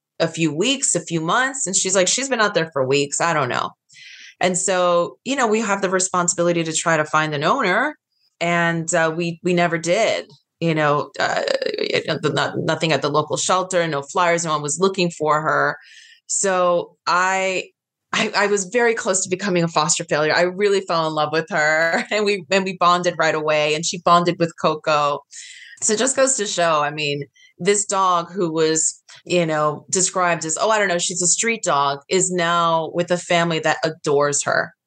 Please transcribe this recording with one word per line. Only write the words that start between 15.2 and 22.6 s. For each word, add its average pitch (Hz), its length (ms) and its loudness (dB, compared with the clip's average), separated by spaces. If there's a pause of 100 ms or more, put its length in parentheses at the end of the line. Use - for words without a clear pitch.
her. 143 360 0 (500)
So 180 720 0 (100)
I, 185 640 0 (420)
I, 214 240 -2
I 202 120 4
was 196 180 0
very 233 300 2
close 190 280 -2
to 185 60 -6
becoming 180 340 0
a 170 40 2
foster 165 360 0
failure. 151 320 0
I 170 80 2
really 190 380 0
fell 165 260 -2
in 156 60 -4
love 151 180 0
with 160 180 -2
her 165 580 0
<laughs> - 40 -16
and 214 140 0
we, 196 260 0
and 190 140 2